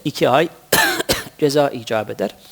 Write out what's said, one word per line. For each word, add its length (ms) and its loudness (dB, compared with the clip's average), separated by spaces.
iki 240 0
ay 200 4
<coughs> 460 -6
ceza 300 2
icap 420 -4
eder. 240 -6